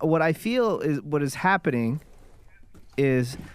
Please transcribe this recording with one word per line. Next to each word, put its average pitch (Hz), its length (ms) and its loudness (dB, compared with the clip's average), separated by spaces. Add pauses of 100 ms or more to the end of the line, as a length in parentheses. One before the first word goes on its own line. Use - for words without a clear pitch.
What 160 220 2
I 160 100 2
feel 220 480 0
is, 143 220 0
what 147 200 -2
is 135 140 -2
happening 147 640 0 (960)
is 131 400 2 (180)